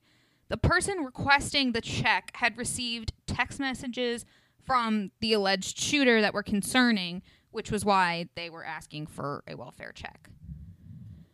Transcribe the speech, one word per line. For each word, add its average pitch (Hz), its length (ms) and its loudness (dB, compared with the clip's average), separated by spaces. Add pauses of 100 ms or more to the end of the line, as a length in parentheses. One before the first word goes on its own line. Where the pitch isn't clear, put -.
(500)
The 214 80 -2
person 359 480 2
requesting 277 680 2
the 226 100 -2
check - 560 0
had 233 200 0
received 233 560 -6 (140)
text - 320 -2
messages 247 680 -4 (400)
from 220 540 2
the 220 140 0
alleged 196 460 2
shooter 254 420 4
that 202 120 2
were 208 80 -2
concerning, 202 800 2 (300)
which 214 180 -8
was 202 160 -2
why 175 500 2
they 170 140 -10
were 165 160 -14
asking 156 400 -10
for - 420 -8
a - 80 -12
welfare - 380 -14
check. - 380 -16 (1040)